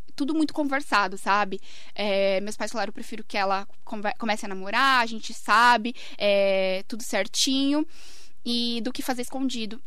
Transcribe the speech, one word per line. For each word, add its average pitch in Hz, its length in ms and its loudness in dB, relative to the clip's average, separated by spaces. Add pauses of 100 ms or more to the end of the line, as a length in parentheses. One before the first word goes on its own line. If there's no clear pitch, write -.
(160)
tudo 285 180 0
muito 311 200 2
conversado, 269 640 2
sabe? 196 420 2 (340)
É, 196 480 2
meus 208 140 -4
pais 214 160 -4
falaram, 208 180 -2
"Eu - 40 -6
prefiro 226 300 -6
que - 140 -4
ela 196 300 0 (160)
conver-, 208 340 -4
comece 220 280 -2
a 202 40 -6
namorar, 226 520 2
a 233 40 2
gente 226 280 -4
sabe, 240 600 4 (240)
é, 196 680 2
tudo 226 160 -4
certinho, 269 840 0 (600)
e 240 360 0
do 240 120 -2
que 277 100 -4
fazer 247 200 -2
escondido." 240 640 -2